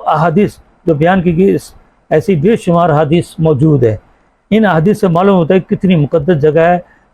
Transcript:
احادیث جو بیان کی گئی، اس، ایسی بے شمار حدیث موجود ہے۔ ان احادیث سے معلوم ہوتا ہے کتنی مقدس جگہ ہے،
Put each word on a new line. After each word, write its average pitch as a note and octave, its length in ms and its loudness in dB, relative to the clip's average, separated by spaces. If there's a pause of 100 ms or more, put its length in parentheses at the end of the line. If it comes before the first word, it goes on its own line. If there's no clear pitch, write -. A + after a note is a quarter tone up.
احادیث E3 500 0 (280)
جو E3 80 0
بیان E3+ 280 0
کی E3 160 -2
گئی، F#3 180 2
اس، - 180 -10 (380)
ایسی D#3+ 240 0
بے F3 220 0
شمار E3+ 320 0
حدیث D#3 380 -2 (120)
موجود D3+ 440 0
ہے۔ A2 120 0 (560)
ان G#3+ 140 2
احادیث F3 340 0
سے G3+ 80 0
معلوم F#3 280 0
ہوتا F3 180 0
ہے F#3+ 60 2
کتنی F#3+ 360 -2
مقدس D3+ 460 -2
جگہ D#3 180 2
ہے، F3 200 2 (340)